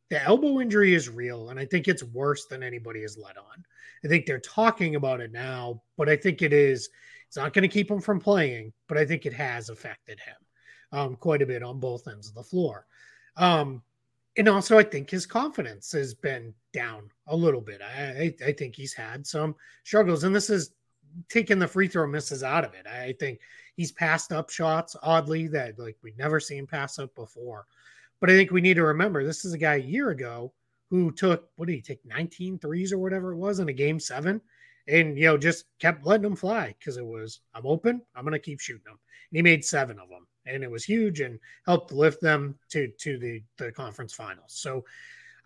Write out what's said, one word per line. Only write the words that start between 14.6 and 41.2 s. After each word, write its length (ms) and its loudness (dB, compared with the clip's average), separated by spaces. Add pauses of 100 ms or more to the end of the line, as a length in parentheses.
I 40 12
think 260 -2
his 180 -6
confidence 680 -4
has 200 -4
been 400 -8 (200)
down 380 -10 (160)
a 100 -2
little 240 4
bit. 220 -14
I, 600 -6
I, 60 -4
I 40 4
think 220 -8
he's 200 -12
had 320 -12
some 280 -4 (300)
struggles, 400 4
and 100 4
this 160 2
is 220 0 (560)
taking 300 2
the 100 2
free 180 2
throw 200 0
misses 360 -6
out 220 0
of 100 -10
it. 120 -20
I, 180 -12
I 140 -6
think 220 -6 (360)
he's 160 -6
passed 400 -2
up 180 -4
shots, 520 -2
oddly, 460 2
that, 300 -6
like, 240 -12
we'd 140 -20
never 240 0
seen 260 -10
pass 320 -8
up 160 -12
before. 520 -16 (540)
But 100 6
I 60 10
think 160 6
we 100 4
need 120 6
to 100 4
remember, 380 2
this 220 -4
is 80 -6
a 60 -6
guy 160 2
a 40 0
year 320 -2
ago 440 -8 (340)
who 240 2
took, 440 0
what 100 -8
did 80 -2
he 80 -8
take, 240 -16
nineteen 520 -8
threes 340 -4
or 60 -2
whatever 340 -4
it 40 -8
was 220 -2
in 100 -2
a 60 -2
game 260 0
seven, 400 -4 (480)
and, 300 4
you 60 4
know, 120 8
just 280 0 (140)
kept 280 0
letting 160 4
them 140 -2
fly 460 -2
'cause 140 -8
it 80 -8
was, 360 -10 (120)
"I'm 140 -12
open, 340 2 (140)
I'm 100 -12
gonna 140 -2
keep 220 -12
shooting 240 -14
them." 140 -20 (320)
And 60 -6
he 60 4
made 220 6
seven 340 -2
of 100 -20
them, 180 -20 (200)
and 160 -8
it 80 -8
was 140 -8
huge 360 0